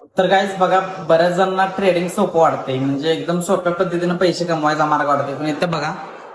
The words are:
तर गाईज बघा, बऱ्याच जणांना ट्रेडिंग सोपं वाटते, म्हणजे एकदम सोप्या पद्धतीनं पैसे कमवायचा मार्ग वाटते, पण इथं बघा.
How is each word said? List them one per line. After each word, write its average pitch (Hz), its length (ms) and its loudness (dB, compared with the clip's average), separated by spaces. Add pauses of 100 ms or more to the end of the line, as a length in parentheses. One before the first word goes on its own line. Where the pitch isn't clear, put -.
(180)
तर 185 100 4
गाईज 196 320 2
बघा, 185 200 4
बऱ्याच 170 540 2
जणांना 190 320 2
ट्रेडिंग 185 420 0
सोपं 175 320 0
वाटते, 135 400 2
म्हणजे 139 320 0
एकदम 170 280 -2
सोप्या 175 340 0
पद्धतीनं 175 420 0
पैसे 175 300 0
कमवायचा 151 400 0
मार्ग 147 220 0
वाटते, 139 260 0
पण 147 120 -6
इथं 156 260 -2
बघा. 156 200 -4 (440)